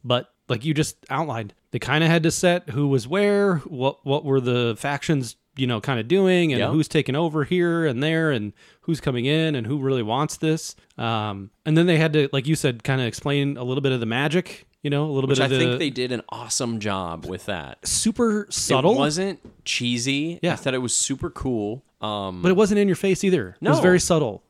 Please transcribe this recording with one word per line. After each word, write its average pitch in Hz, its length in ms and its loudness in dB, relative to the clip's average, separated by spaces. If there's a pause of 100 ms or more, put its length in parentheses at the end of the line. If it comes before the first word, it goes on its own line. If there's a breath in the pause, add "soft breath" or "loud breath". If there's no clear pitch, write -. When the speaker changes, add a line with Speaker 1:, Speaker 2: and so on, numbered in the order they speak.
Speaker 1:
But 123 280 0 (160)
like 120 160 -2
you 156 100 -2
just 151 220 -2 (140)
outlined, 135 440 -6 (180)
they 127 60 -4
kinda 156 280 0
had 165 160 4
to 160 80 2
set 175 400 0
who 143 180 -2
was 127 200 2
where, 202 500 2
what, 131 480 -4
what 147 180 0
were 135 160 2
the 120 380 0
factions, 143 580 -2 (200)
you 127 100 -2
know, 117 140 -2
kinda 120 240 -2
doing, 175 480 4
and 117 80 0
Speaker 2:
Yep. 107 100 0
Speaker 1:
who's 151 180 2
taking 139 280 0
over 156 280 0
here 170 420 2
and 127 160 0
there, 160 300 2
and 104 200 -2 (300 soft breath)
who's - 180 -2
coming 123 260 -2
in, 156 280 2
and 113 120 -4
who 143 120 -2
really 135 240 0
wants 123 340 -2
this. 160 380 -2 (240 soft breath)
Um, 107 520 -4 (160)
and 156 100 4
then 170 100 6
they 175 120 4
had 160 160 2
to, 147 180 4
like 135 140 0
you 156 80 2
said, 123 300 -2
kinda 131 200 0
explain 143 520 -2
a 123 80 -8
little 131 180 -2
bit 135 100 2
of 127 80 0
the 113 60 -2
magic, 147 600 -2 (160)
you 143 80 -2
know, 143 140 2
a 156 80 -4
little 135 160 0
Speaker 2:
Which 135 100 4
Speaker 1:
bit 131 80 4
of 131 60 2
Speaker 2:
I - 20 2
Speaker 1:
the 127 100 4
Speaker 2:
think 123 140 0
they 151 120 -2
did 123 200 -4
an 120 200 -4
awesome 117 500 -4
job 92 460 -4
with 90 200 -8
that. 80 400 -8
Speaker 1:
Super 214 640 0
subtle. 151 440 2
Speaker 2:
It 269 40 2
wasn't 185 640 -4
cheesy. 139 800 -2
Speaker 1:
Yeah. 170 120 0
Speaker 2:
I - 20 -6
thought 131 180 -2
it 131 40 0
was 123 160 -2
super 143 360 -2
cool. 117 540 -4 (160)
Um, 98 420 -6
Speaker 1:
But 175 80 4
it 185 60 4
wasn't 208 240 4
in 202 80 4
your 175 80 2
face 190 280 0
either. 143 360 0
It 185 80 0
was 302 100 4
Speaker 2:
No. 294 40 2
Speaker 1:
very 180 180 6
subtle. 143 500 0